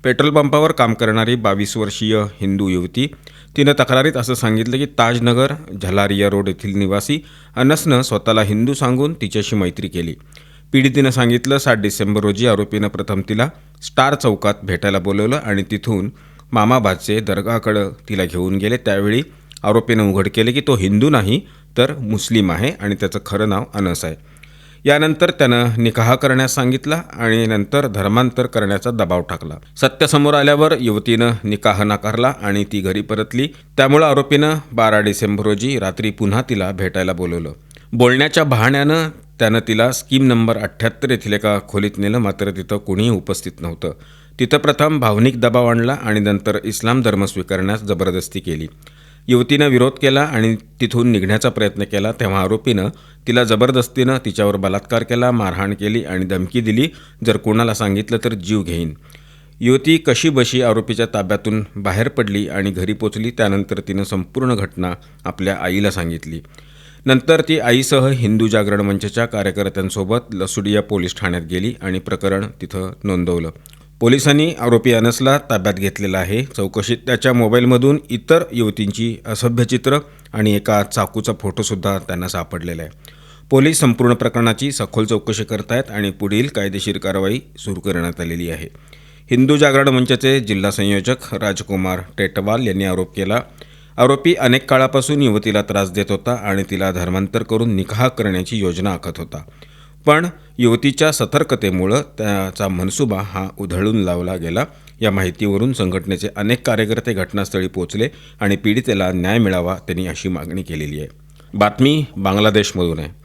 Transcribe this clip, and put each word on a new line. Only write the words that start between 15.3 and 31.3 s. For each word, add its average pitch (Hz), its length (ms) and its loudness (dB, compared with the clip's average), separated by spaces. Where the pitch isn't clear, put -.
आणि 101 340 -2
तिथून 104 400 -4
मामाबादचे 107 680 2
दर्गाकडं 104 720 -2
तिला 95 160 -2
घेऊन 90 320 -2
गेले. 107 200 0
त्यावेळी 104 460 0
आरोपीनं 110 460 2
उघड 95 240 2
केले 113 180 2
की 139 80 0
तो 139 160 0
हिंदू 104 340 2
नाही 120 300 2
तर 131 180 2
मुस्लिम 107 580 0
आहे 110 280 -2
आणि 101 140 -2
त्याचं 101 320 -4
खरं 104 220 -2
नाव 101 160 -2
अनस 92 300 -2
आहे. - 340 -12
यानंतर 151 460 2
त्यानं 120 380 2
निकाह 117 360 2
करण्यास 131 400 0
सांगितला 135 480 -2
आणि 113 340 0
नंतर 110 400 0
धर्मांतर 113 600 0
करण्याचा 101 440 -2
दबाव 90 300 0
टाकला. 82 340 -8
सत्य 135 300 2
समोर 147 280 4
आल्यावर 147 460 4
युवतीनं 113 500 2